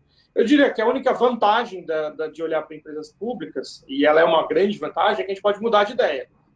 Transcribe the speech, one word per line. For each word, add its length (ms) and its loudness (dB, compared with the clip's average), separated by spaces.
Eu 80 4
diria 280 4
que 100 -4
a 60 2
única 260 0
vantagem 720 0
da, 260 -4
da, 180 -8
de 160 -12
olhar 200 -2
pra 120 -18
empresas 380 -14
públicas, 760 -10
e 180 0
ela 160 6
é 20 6
uma 220 2
grande 320 0
vantagem, 440 -2
é 40 -6
que 60 -6
a 20 -4
gente 80 -12
pode 200 0
mudar 240 2
de 80 -8
ideia, 360 -2